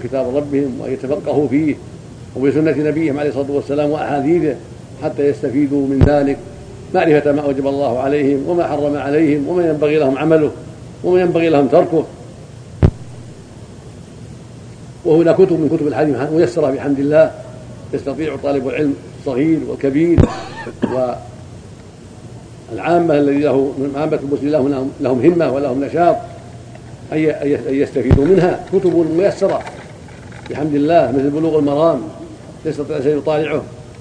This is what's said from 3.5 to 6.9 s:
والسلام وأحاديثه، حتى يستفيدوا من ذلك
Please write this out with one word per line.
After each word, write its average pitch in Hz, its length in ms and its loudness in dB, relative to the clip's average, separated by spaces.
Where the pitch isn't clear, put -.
والسلام 143 400 0
وأحاديثه، 147 640 0
حتى 147 260 0
يستفيدوا 139 580 0
من 135 200 0
ذلك 139 300 2